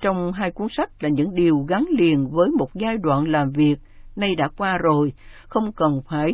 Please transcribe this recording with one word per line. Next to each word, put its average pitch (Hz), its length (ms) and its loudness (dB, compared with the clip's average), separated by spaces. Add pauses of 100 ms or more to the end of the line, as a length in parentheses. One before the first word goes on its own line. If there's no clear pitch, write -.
trong 185 300 -2
hai 185 200 -4
cuốn 208 180 -6
sách - 340 -6
là 151 60 0
những 151 260 0
điều 160 340 4
gắn 202 160 0 (140)
liền 151 300 4
với 170 200 2
một 294 240 0
giai 220 240 -4
đoạn 156 340 0
làm 143 200 0
việc, 147 240 2 (400)
nay 196 220 -2
đã 160 200 0
qua 190 260 -2
rồi, 147 300 2 (340)
không 214 240 -2
cần 147 380 0
phải 156 240 -2